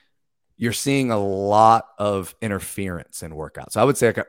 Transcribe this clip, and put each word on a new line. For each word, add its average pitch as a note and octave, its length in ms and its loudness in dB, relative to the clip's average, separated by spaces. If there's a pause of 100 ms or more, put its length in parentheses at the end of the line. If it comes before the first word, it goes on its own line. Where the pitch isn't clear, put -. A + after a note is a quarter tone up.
(560)
You're A#2 180 -4
seeing C#3 360 -2
a A2+ 80 -2
lot G2+ 800 4
of G2+ 420 -2
interference F#2+ 840 -8
in D#2+ 80 -14
workouts. D2 400 -14
So G#2+ 100 0
I - 20 6
would C3+ 140 2
say, A#2+ 100 2
like, A2 100 0
an G#2+ 120 -6